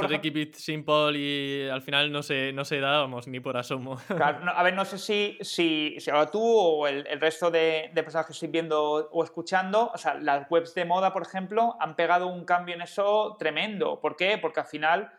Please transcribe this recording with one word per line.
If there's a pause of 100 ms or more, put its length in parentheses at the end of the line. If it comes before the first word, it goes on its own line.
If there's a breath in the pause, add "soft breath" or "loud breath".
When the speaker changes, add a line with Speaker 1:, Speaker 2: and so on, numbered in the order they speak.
Speaker 1:
por
Speaker 2:
de
Speaker 1:
ejemplo
Speaker 2:
keep
it
simple
y
al
final
no
se,
no
se
da,
vamos,
ni
por
asomo.
<laughs>
Speaker 1:
Claro,
no,
a
ver,
no
sé
si,
si,
si
ahora
tú
o
el,
el
resto
de,
de
personas
que
estoy
viendo
o
escuchando,
o
sea,
las
webs
de
moda,
por
ejemplo,
han
pegado
un
cambio
en
eso
tremendo.
¿Por
qué?
Porque
al
final